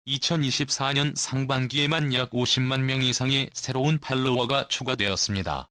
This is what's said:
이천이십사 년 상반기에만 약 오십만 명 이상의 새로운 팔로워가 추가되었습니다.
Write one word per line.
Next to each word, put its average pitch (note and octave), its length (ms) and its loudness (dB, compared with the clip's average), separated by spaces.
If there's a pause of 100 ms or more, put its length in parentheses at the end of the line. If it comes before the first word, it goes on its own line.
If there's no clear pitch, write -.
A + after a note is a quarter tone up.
이천이십사 C#3 880 0
년 C#3+ 220 0
상반기에만 C3+ 1000 0
약 B2+ 200 0
오십만 B2+ 520 2
명 C3 160 0
이상의 C3 500 0
새로운 C3+ 460 0
팔로워가 C3 680 0
추가되었습니다. G2 1040 -2